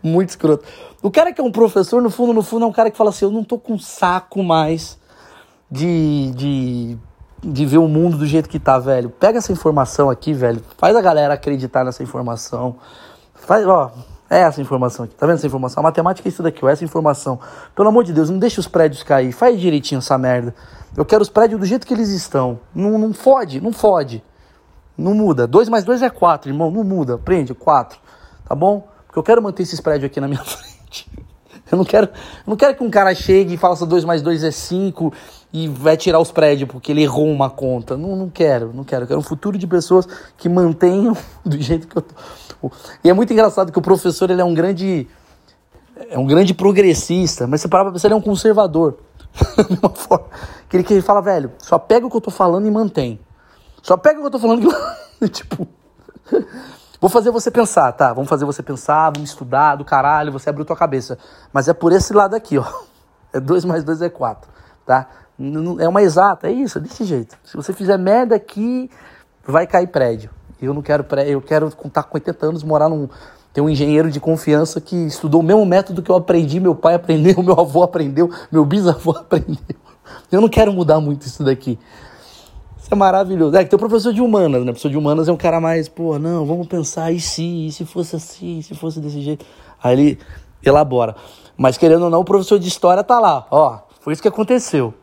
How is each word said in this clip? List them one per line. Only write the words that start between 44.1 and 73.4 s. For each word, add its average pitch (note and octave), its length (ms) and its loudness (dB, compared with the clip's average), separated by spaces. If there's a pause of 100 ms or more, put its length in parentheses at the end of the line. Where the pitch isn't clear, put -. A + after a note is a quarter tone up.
ele F3+ 120 0
é - 20 2
um F3 80 0
grande, E3+ 560 -2 (1000)
é C3+ 80 -6
um C3+ 80 -2
grande F3 260 4
progressista, F3+ 960 2
mas D3 160 -2
você F3 60 -6
parar F#3+ 160 4
pra G3 80 -4
pensar, F3+ 160 0
ele G#3+ 60 4
é G#3+ 40 2
um - 40 -2
conservador. F#3+ 760 2 (340)
<laughs> - 240 -2
Da G#3+ 80 4
mesma - 240 0
forma - 380 -2 (420)
que F#3 80 -2
ele, F3+ 80 2
que G#3+ 80 0
ele F#3+ 100 4
fala, G3+ 200 2
velho, E3+ 360 -2
só - 200 0
pega A#3+ 280 2
o A3+ 40 -6
que A#3+ 60 -6
eu A3 40 0
tô G#3 100 -10
falando F#3 360 0
e G#3+ 40 0
mantém. D#3+ 480 -4 (640)
Só F#3 140 2
pega D4+ 220 4
o - 20 -12
que C#4+ 60 -6
eu - 40 -4
tô C4+ 80 -6
falando A3+ 300 2 (520)
e A3+ 60 0
<laughs> - 20 0
tipo, - 380 -10 (1300)
vou F#3+ 100 2
fazer A#3 220 2
você A#3 180 -2
pensar, F#3 420 2
tá? B2+ 200 2
Vamos C3+ 160 -6
fazer C#3+ 160 -2
você C#3+ 180 -6
pensar, D3+ 480 -2
vamos D3 200 -10
estudar C#3 440 0
do C#3+ 100 -10
caralho, D3 460 0
você C3+ 180 -8
abriu D3 160 -6
tua D#3+ 120 -6
cabeça. C3+ 420 -4 (340)
Mas C#3 140 -2
é E3 80 2
por E3+ 160 2
esse F#3 220 2
lado G3+ 240 2
aqui, G#3+ 220 -4
ó. B2 60 -2 (680)
É C3+ 80 -4
dois E3 240 0
mais E3 180 -2
dois D#3 180 -6
é E3+ 80 -4
quatro, A#2+ 400 -8 (380)
tá? C3 220 0 (280)
N-, C#3+ 220 -8
n-, E3+ 240 -4
é E3 60 2
uma F#3 120 -2
exata, F#3 460 2
é G3 60 -2
isso, B3+ 260 -4
é - 20 -6
desse F3+ 240 -10
jeito. C3+ 380 -6
Se - 140 -20
você - 160 -10
fizer F#3+ 260 0
merda A3 380 2
aqui, B3 520 -6 (560)
vai D#3+ 220 0
cair F3+ 220 0
prédio. A2+ 420 -2 (300)
Eu C3 120 -4
não D3 80 -6
quero C#3+ 220 -2
pré-, C#3 260 -2
eu C#3 140 -2
quero, D#3 260 0 (220)
tá D3 140 -4
com - 120 -12
oitenta D3+ 300 -6
anos, D#3+ 160 -6
morar D#3 260 2
num, D3 200 -4 (440)